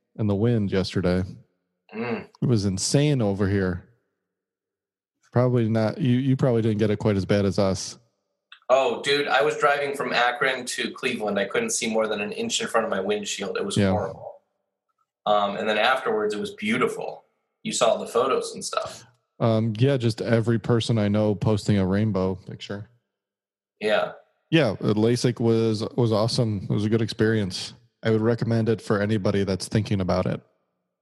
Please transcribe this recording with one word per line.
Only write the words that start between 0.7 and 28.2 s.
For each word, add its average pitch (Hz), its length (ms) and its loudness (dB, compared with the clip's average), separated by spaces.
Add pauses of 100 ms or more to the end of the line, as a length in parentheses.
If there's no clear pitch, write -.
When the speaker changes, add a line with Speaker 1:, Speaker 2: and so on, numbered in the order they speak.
Speaker 1:
yesterday. 92 520 0 (720)
Speaker 2:
Mm. 113 340 -6 (140)
Speaker 1:
It - 60 0
was 107 180 2
insane 139 560 0
over 101 260 0
here. 92 380 0 (1500)
Probably 123 380 2
not, 110 300 0
you, 123 180 4
you 131 180 2
probably 127 280 2
didn't 110 160 2
get 107 100 2
it 104 80 0
quite 107 180 2
as 92 100 0
bad 101 200 2
as 92 140 0
us. 95 400 -2 (720)
Speaker 2:
Oh, 123 340 2
dude, 143 240 0
I 131 160 2
was 151 140 0
driving 143 380 2
from 127 180 -4
Akron 123 520 0
to 117 260 -4
Cleveland. 107 460 -4
I 98 80 0
couldn't 113 260 -2
see - 180 -2
more 110 180 0
than 104 140 -4
an 104 100 -6
inch 113 300 -4
in 113 60 -4
front 113 180 0
of - 60 -4
my 98 100 -2
windshield. 101 560 -4
It - 80 -4
was 98 120 -2
Speaker 1:
Yeah. 98 140 4
Speaker 2:
horrible. - 500 -6 (840)
Um, 101 320 0
and 104 120 -4
then 110 80 2
afterwards, 110 560 0
it 104 60 -6
was 101 160 -8
beautiful. - 720 -4 (360)
You 110 100 -6
saw 110 260 2
the 101 100 -8
photos - 460 0
and - 120 -12
stuff. - 400 -8 (340)
Speaker 1:
Um, 113 380 0
yeah, 135 200 2
just 117 240 -2
every 113 380 2
person 117 380 0
I 104 100 2
know 107 280 2
posting 104 420 0
a 95 80 2
rainbow 95 500 0
picture. 104 540 -12 (880)
Speaker 2:
Yeah. 208 340 0 (380)
Speaker 1:
Yeah, 151 200 4 (100)
uh, 117 120 2
lasik 117 460 2
was, 113 440 2 (120)
was 117 160 2
awesome. 110 580 0
It - 40 0
was 107 120 -2
a 110 40 0
good 110 120 2
experience. 107 720 -2 (300)
I 113 60 0
would 110 120 2